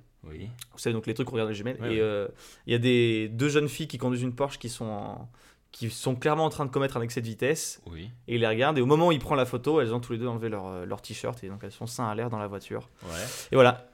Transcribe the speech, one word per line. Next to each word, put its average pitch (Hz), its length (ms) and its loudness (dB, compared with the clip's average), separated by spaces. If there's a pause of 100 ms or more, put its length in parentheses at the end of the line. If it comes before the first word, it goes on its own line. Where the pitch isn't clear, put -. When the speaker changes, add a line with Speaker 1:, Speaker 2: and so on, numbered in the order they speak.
(260)
Speaker 1:
Oui. 82 240 -12 (240)
Speaker 2:
Vous - 60 -20
savez, 120 140 0
donc 110 140 -4
les 110 60 -2
trucs 123 160 -2
où - 20 -10
on 131 40 -8
regarde 110 140 0
les 110 60 -4
jumelles. 117 240 -6
Speaker 1:
Ouais, 113 140 -2
Speaker 2:
et, - 20 2
Speaker 1:
ouais. 110 60 4
Speaker 2:
euh, 104 260 0 (380)
il - 80 0
y - 20 4
a 120 40 2
des, 117 500 4
deux 117 180 0
jeunes 147 220 2
filles 156 180 -8
qui - 100 -10
conduisent 123 260 -2
une 127 120 -4
Porsche 139 240 -4
qui 120 80 -10
sont 117 180 -8
en, 107 440 -8 (420)
qui 113 180 -6
sont - 260 -2
clairement 156 280 2
en 156 60 4
train 151 160 -4
de 127 40 -6
commettre 135 280 0
un 117 40 -2
excès 117 200 -4
de 113 60 -4
vitesse. 127 580 -2
Speaker 1:
Oui. 85 240 -12 (180)
Speaker 2:
Et 120 80 -2
il 117 60 2
les 113 60 4
regarde, 131 300 4
et 127 40 4
au 120 40 6
moment 156 220 8
où 170 60 8
il 139 60 2
prend 147 160 0
la 131 100 4
photo, 139 340 2
elles 113 140 2
ont 120 80 -2
tous 120 100 -10
les 117 80 -2
deux 123 80 -2
enlevé 113 220 -4
leur, 98 180 -6
euh, 90 180 -8
leur 101 160 -8
t-shirt, 120 440 -8
et - 20 -10
donc 98 160 -12
elles 101 80 -12
sont 117 160 -10
seins 117 220 -4
à 107 40 -2
l'air 117 160 -2
dans 113 100 -4
la 104 80 -4
voiture. 101 420 -8 (140)
Speaker 1:
Ouais. 92 60 -12 (440)
Speaker 2:
Et - 20 4
voilà. 123 380 8